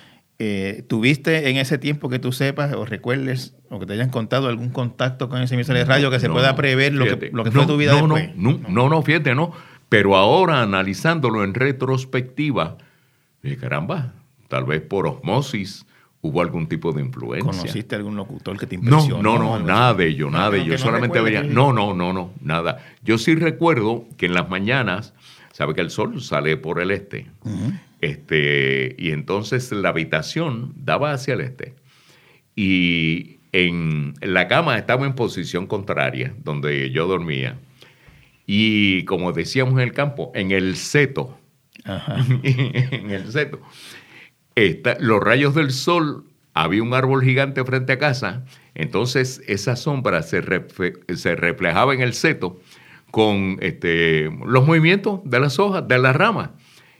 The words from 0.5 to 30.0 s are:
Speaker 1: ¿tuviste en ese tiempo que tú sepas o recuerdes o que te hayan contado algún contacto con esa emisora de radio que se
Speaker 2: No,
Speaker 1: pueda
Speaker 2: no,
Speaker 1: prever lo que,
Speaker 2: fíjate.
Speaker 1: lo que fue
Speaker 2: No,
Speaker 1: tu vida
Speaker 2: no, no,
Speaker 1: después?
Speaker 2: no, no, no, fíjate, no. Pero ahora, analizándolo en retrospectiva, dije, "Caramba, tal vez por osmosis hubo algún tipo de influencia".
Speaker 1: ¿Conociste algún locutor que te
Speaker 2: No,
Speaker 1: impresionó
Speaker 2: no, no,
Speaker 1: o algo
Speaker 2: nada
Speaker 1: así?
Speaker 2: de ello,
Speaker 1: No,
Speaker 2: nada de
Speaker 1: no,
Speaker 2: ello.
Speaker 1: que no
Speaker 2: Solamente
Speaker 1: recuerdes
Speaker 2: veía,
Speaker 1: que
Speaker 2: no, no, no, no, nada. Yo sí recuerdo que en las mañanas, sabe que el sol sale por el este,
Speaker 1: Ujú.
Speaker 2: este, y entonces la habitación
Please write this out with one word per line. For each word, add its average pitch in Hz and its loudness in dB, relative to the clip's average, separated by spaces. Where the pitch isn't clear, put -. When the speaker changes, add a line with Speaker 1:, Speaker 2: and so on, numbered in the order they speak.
Speaker 1:
¿tuviste 143 2
en 131 0
ese 135 0
tiempo 143 -4
que 127 -2
tú 123 -4
sepas 139 -2
o 104 -6
recuerdes 127 -4
o 104 -10
que 90 -8
te 98 -6
hayan 123 0
contado 127 0
algún 120 -4
contacto 127 -4
con 127 -4
esa 123 -2
emisora 123 0
de 123 2
radio 135 4
que 131 2
se 123 2
Speaker 2:
No, 82 0
Speaker 1:
pueda 131 4
Speaker 2:
no, 131 0
Speaker 1:
prever 139 2
lo 135 2
que, 104 4
Speaker 2:
fíjate. - -4
Speaker 1:
lo 113 -2
que 110 0
fue 139 6
Speaker 2:
No, 151 6
Speaker 1:
tu 147 2
vida 147 4
Speaker 2:
no, 151 6
no, 156 4
Speaker 1:
después? 160 -2
Speaker 2:
no, 127 2
no, 123 4
no, 160 4
fíjate, 147 2
no. 165 0
Pero 98 6
ahora, 135 6
analizándolo 107 0
en 95 -2
retrospectiva, 127 -2
dije, 69 -6
"Caramba, 98 -4
tal 65 -4
vez 76 -2
por 95 -2
osmosis 107 -4
hubo 82 -2
algún 85 -4
tipo 82 -4
de 73 -4
influencia". 64 -6
Speaker 1:
¿Conociste 107 -6
algún 104 -6
locutor 98 -10
que - -10
te 92 -8
Speaker 2:
No, 90 -6
Speaker 1:
impresionó 135 4
Speaker 2:
no, 110 4
no, 110 2
Speaker 1:
o 113 -2
algo 87 -4
Speaker 2:
nada 113 4
Speaker 1:
así? 92 0
Speaker 2:
de 87 4
ello, 73 -2
Speaker 1:
No, 80 0
Speaker 2:
nada 101 2
de 101 2
Speaker 1:
no, 92 0
Speaker 2:
ello. 80 -2
Speaker 1:
que 82 0
no - -2
Speaker 2:
Solamente 117 0
Speaker 1:
recuerdes 110 2
Speaker 2:
veía, - -2
Speaker 1:
que - -2
Speaker 2:
no, 131 4
no, 104 0
no, 90 -2
no, 92 -6
nada. 82 -2
Yo 113 2
sí 160 2
recuerdo 156 0
que - -2
en 87 0
las 87 0
mañanas, 101 -2
sabe 78 -4
que 90 -2
el 82 -4
sol 156 -6
sale 76 -2
por 82 -6
el 92 -2
este, - -8
Speaker 1:
Ujú. 110 -4
Speaker 2:
este, 69 0
y 82 -4
entonces 107 -4
la 98 0
habitación 110 -4